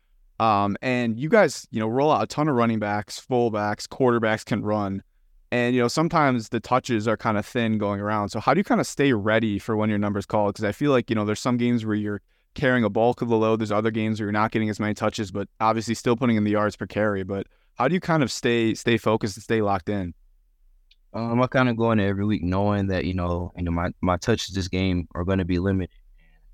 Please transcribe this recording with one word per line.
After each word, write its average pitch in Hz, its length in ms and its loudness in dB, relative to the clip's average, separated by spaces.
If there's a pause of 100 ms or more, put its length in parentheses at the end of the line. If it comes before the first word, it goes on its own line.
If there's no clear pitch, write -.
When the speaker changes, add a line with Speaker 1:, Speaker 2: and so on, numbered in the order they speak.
(380)
Speaker 1:
Um, 101 420 2
and 120 400 -2
you 151 80 -4
guys, 180 420 2
you 117 100 -4
know, 110 60 0
roll 135 240 2
out 110 120 4
a 110 40 0
ton 151 220 -2
of 139 80 0
running 117 220 2
backs, 104 420 -4
fullbacks, 107 640 -2
quarterbacks 113 560 2
can - 200 -2
run. 101 400 -2 (500)
And, 123 220 2
you 123 80 2
know, 120 60 2
sometimes 147 600 2
the 117 120 -2
touches 120 460 0
are 110 120 2
kinda 104 240 0
thin 113 340 -2
going 101 240 -2
around. 104 300 -2
So 113 100 -6
how 131 140 2
do 175 60 4
you 202 40 -2
kinda 202 200 0
stay 139 280 2
ready 107 460 2
for 110 180 -4
when 107 140 0
your 104 80 0
number's 101 260 -2
called? 104 300 0
'Cause 110 100 -4
I 101 80 0
feel 147 200 0
like, 123 180 2
you 113 40 0
know, 107 120 0
there's 104 140 -2
some 123 180 0
games 120 260 0
where 107 100 0
you're 104 280 -4 (320)
carrying 127 300 2
a 104 40 2
bulk 113 320 2
of 120 80 -2
the 117 80 4
load. 110 240 2
There's 110 100 -4
other 107 200 0
games 110 280 -2
where 107 100 -4
you're 104 40 -2
not 107 180 0
getting 110 200 0
as 107 100 -4
many 107 140 0
touches, 107 360 -2
but 101 160 -6 (140)
obviously 110 320 0
still 117 240 0
putting 117 200 2
in 107 80 2
the 104 80 2
yards 104 220 0
per - 120 -8
carry. 104 360 -2
But 98 240 -6 (280)
how 120 120 0
do 143 60 0
you 180 80 0
kind 160 220 0
of 117 100 0
stay, 117 400 2
stay 117 240 2
focused 110 400 0
and - 80 -18
stay 113 160 0
locked 98 300 0
in? 92 240 -4 (960)
Speaker 2:
Um, 117 300 0
I 127 60 2
kinda 127 260 0
go 113 180 2
into 107 120 2
every 98 200 0
week 104 180 0
knowing 98 440 0
that, 92 180 -2
you 90 80 -2
know, 87 460 -4
you 87 60 -4
know, 85 80 -2
my, 85 180 -2 (100)
my 90 160 2
touches 104 380 -2
this 95 140 -4
game 90 460 -2
are 87 100 -4
gonna 95 200 0
be 87 140 0
limited. 95 360 -2 (600)